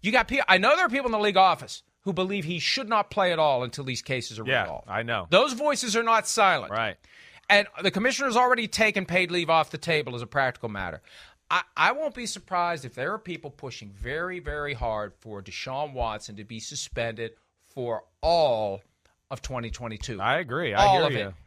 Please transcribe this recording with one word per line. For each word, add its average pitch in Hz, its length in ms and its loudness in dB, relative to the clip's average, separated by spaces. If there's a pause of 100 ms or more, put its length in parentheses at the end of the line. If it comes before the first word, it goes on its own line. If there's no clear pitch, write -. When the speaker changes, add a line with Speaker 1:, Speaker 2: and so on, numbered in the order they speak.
Speaker 1:
you 202 120 -2
got 240 160 2
pe-, 269 180 -2
I 185 120 6
know 240 180 6
there 370 100 2
are - 20 2
people 254 180 -2
in 233 60 0
the 220 60 0
league 208 180 2
office 175 460 4 (220)
who 196 100 -4
believe 185 320 -4
he 170 120 -6
should 247 300 -2
not 214 220 2
play 190 200 2
at 165 80 0
all 143 240 4
until 127 220 -8
these 127 160 -6
cases 120 380 -6
are 113 80 -8
Speaker 2:
Yeah, 127 160 4
Speaker 1:
resolved. 85 260 -6
Speaker 2:
I 101 140 -2
know. 113 260 -2
Speaker 1:
Those 247 240 4
voices 247 440 -2
are 233 60 0
not 226 240 2
silent. 175 460 2
Speaker 2:
Right. 107 240 -2 (540)
Speaker 1:
And 202 160 6 (160)
the 190 80 2
commissioner's 247 480 0
already 247 300 4
taken 208 360 2
paid 175 260 0
leave 170 200 0
off 165 200 4
the 165 60 -10
table 151 380 -2
as 120 80 -6
a 117 40 -10
practical 127 440 -2
matter. 92 320 -8 (480)
I, 180 100 2 (160)
I 180 160 4
won't 294 220 -4
be 247 100 -10
surprised 175 640 -4
if 117 80 -14
there 143 180 -4
are 220 60 -6
people 165 320 -12
pushing 117 400 -14
very, 147 480 -8
very 147 340 -6
hard 110 460 -4
for 104 240 -14
Deshaun 131 500 -8
Watson 110 440 -6
to 104 80 -14
be 113 140 -12
suspended 117 720 -6 (420)
for 120 300 -4 (180)
all 123 580 2 (500)
of 131 120 -10
twenty 120 280 -6
twenty-two. 110 520 -10
Speaker 2:
I 127 160 2
agree. 147 340 -4
I 202 140 6
Speaker 1:
All 190 100 6
Speaker 2:
hear 165 100 4
Speaker 1:
of 143 60 0
Speaker 2:
you. 120 60 -2 (100)
Speaker 1:
it. 92 60 -12 (120)